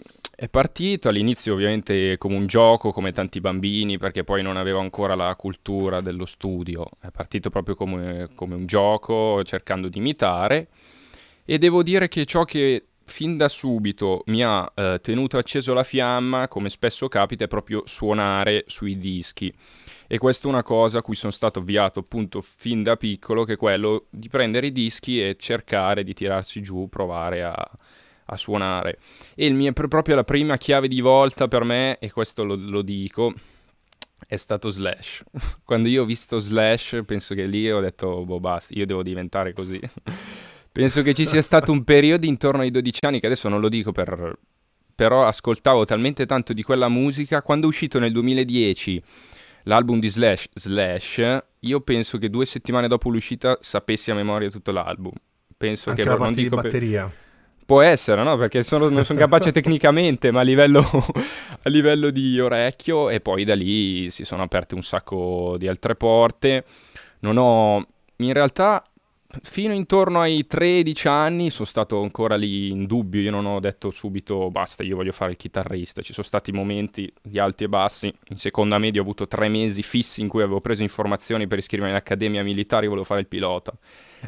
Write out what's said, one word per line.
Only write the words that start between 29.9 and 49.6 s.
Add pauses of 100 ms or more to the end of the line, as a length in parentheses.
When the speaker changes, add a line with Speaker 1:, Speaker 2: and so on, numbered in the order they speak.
Speaker 1:
la
prima
chiave
di
volta
per
me,
e
questo
lo,
lo
dico, (920)
è
stato
Slash. (240)
<laughs>
Quando
io
ho
visto
Slash,
penso
che
lì
ho
detto,
"Boh,
basta,
io
devo
diventare
così".
<laughs> (840)
Penso
che
ci
sia
stato
un
periodo
intorno
ai
dodici
anni,
che
adesso
non
lo
dico
per... (560)
però
ascoltavo
talmente
tanto
di
quella
musica.
Quando
è
uscito
nel
duemiladieci (600)